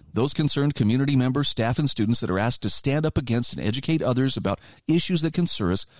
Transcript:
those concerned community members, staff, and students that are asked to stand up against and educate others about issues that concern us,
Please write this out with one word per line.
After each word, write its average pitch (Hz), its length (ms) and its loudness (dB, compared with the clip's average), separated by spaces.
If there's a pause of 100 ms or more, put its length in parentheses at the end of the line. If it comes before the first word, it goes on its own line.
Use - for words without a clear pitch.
(140)
those - 200 0
concerned 147 420 0
community 131 400 2
members, 131 340 2
staff, 120 280 -2
and 147 120 0
students 113 320 0
that 113 80 -4
are 92 100 0
asked 117 240 -2
to 107 60 -2
stand 143 360 0
up 156 120 -2
against 120 360 -2
and 78 80 -8
educate 131 400 0
others 127 360 2
about 95 220 -2 (280)
issues 170 340 2
that 156 120 -2
concern 110 400 0
us, 98 120 -2 (140)